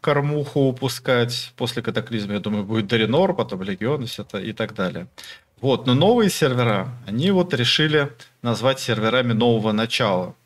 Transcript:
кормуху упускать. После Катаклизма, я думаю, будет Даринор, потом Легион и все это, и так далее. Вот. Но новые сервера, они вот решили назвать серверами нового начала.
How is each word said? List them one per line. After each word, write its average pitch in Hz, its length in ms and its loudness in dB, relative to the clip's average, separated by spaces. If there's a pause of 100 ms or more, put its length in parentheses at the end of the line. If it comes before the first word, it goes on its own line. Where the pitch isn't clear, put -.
кормуху 143 640 0
упускать. 123 880 -2
После 120 260 -6
Катаклизма, 107 520 -4
я 101 60 -2
думаю, 104 260 -4
будет 110 220 -2
Даринор, 120 460 2
потом 98 300 -4
Легион 104 400 -4
и 117 40 -8
все - 160 -12
это, 101 160 -10
и 104 120 -8
так 107 220 -6
далее. 90 340 -4 (540)
Вот. 131 240 0
Но 127 80 4
новые 202 360 4
сервера, 123 640 0 (140)
они 131 240 0
вот 180 220 2
решили 143 580 2 (300)
назвать 120 400 0
серверами 117 500 2
нового 110 420 2
начала. 104 640 0 (100)